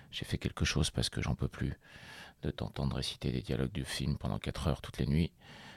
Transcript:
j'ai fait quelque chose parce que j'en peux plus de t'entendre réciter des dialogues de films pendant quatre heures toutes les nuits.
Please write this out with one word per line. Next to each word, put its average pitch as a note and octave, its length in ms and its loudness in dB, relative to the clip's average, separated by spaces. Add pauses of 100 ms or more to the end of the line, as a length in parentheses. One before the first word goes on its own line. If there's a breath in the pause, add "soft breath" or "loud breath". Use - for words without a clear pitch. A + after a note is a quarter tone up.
j'ai - 160 -6
fait - 120 0
quelque - 280 0
chose - 240 4
parce - 200 2
que - 120 -2
j'en - 140 2
peux B1+ 120 0
plus - 320 -2 (640 soft breath)
de D2+ 80 0
t'entendre C2 460 -2
réciter C2 360 -2
des B1+ 100 2
dialogues C2 300 0
de C2+ 120 -2
films C#2 340 0
pendant - 220 0
quatre - 280 -2
heures C#2 140 2
toutes - 160 -10
les C2+ 80 2
nuits. D#2 260 4 (460 soft breath)